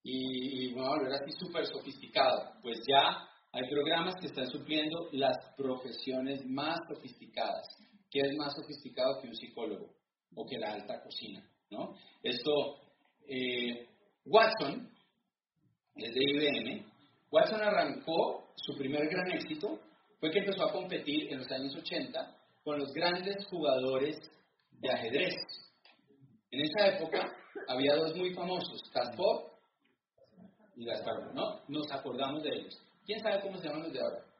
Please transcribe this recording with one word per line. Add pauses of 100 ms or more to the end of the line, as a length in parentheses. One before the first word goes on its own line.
y,
y
me
voy
a
volver
así
súper
sofisticado".
Pues
ya (240)
hay
programas
que
están
supliendo
las (220)
profesiones
más (100)
sofisticadas. (440)
¿Qué
es
más
sofisticado
que
un
psicólogo (400)
o
que
la
alta
cocina, (280)
no? (260)
Esto, (500)
eh, (380)
Watson, (1080)
es
de
I
B
M. (460)
Watson
arrancó,
su
primer
gran
éxito (400)
fue
que
empezó
a
competir
en
los
años
ochenta (260)
con
los
grandes
jugadores (500)
de
ajedrez. (1160)
En
esa
época (320)
había
dos
muy
famosos, (100)
Kasparov (1300)
y
Kasparov,
¿no?
Nos
acordamos
de
ellos. (260)
¿Quién
sabe
cómo
se
llaman
los
de
ahora? (160)